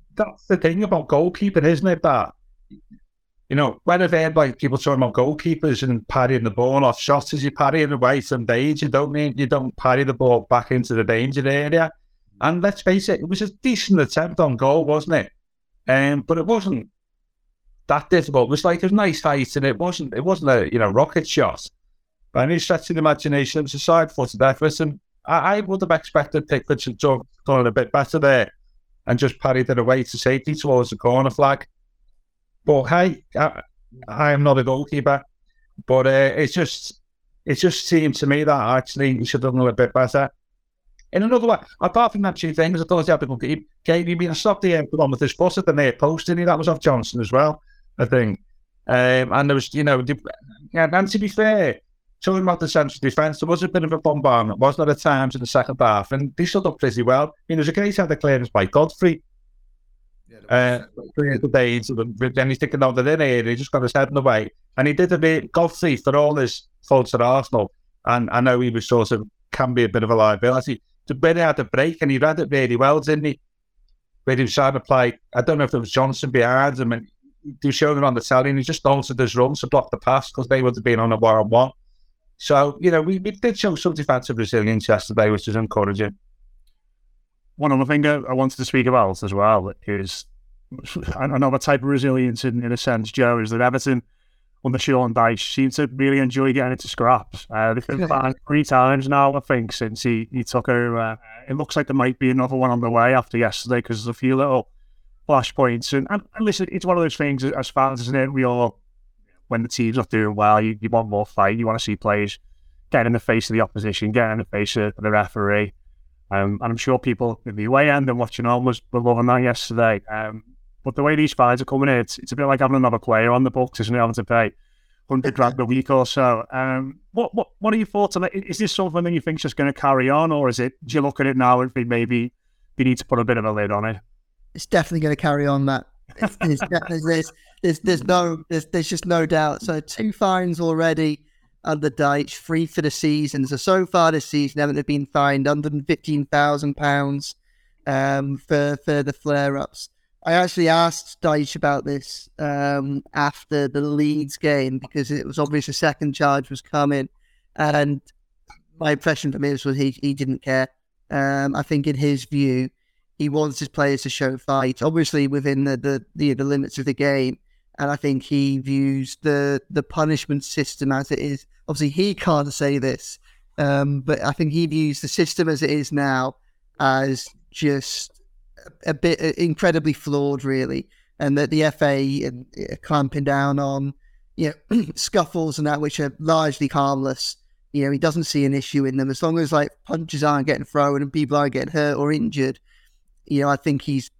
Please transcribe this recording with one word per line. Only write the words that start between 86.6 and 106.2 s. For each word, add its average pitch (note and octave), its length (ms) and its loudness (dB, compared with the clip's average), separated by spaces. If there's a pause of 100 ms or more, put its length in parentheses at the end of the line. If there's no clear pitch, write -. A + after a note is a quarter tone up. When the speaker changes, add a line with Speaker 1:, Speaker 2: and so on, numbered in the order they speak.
Speaker 3:
One C#3+ 160 -4
other C3+ 140 0
thing D3 200 0
I, D3 100 2
I B2+ 180 -6
wanted C3 240 -2
to C3 80 -4
speak B2 220 0
about G#2+ 360 2
as G2 100 -4
well G2+ 380 2 (140)
is G2 400 -6 (880)
another C#3 440 0
type C3+ 240 0
of C#3 40 -2
resilience C3 560 0
in, A#2+ 200 -2
in A#2+ 80 -4
a A#2+ 60 -2
sense, A2+ 340 -2
Joe, A#2+ 280 2
is A2 120 -4
that A#2 100 0
Everton B2 400 2 (640)
under C3 140 -2
Sean B2+ 340 2
Dyche A#2 400 0
seemed C3+ 200 0
to D3 140 0
really C3+ 320 0
enjoy C3 320 0
getting B2+ 200 0
into - 160 -8
scraps. - 640 -2
Uh, A2+ 240 0
they've A#2+ 120 -4
been F3+ 140 -4
Speaker 2:
Yeah. E3+ 80 -2
Speaker 3:
back C3 280 0 (120)
three D3 160 2
times C3 440 2
now, C#3 280 4
I C#3 40 -2
think, A#2+ 320 -2
since A2 320 -8
he, A2+ 280 0
he B2+ 120 -4
took - 240 -2
over. A#2+ 300 0
Uh, A2+ 180 -4 (320)
it F3 60 -6
looks D#3 220 -6
like D3 120 0
there C3+ 80 -2
might B2+ 220 2
be B2+ 120 0
another C3 260 0
one B2+ 160 2
on A#2+ 100 0
the A#2+ 80 0
way A#2 240 4
after B2 240 0
yesterday, A#2 440 0
'cause A2 220 -6
there's A#2 120 -6
a - 20 -20
few C3 180 2
little C3+ 340 0 (600)
flashpoints. B2 640 0
And, C#3 160 0
and, G3+ 140 -4 (120)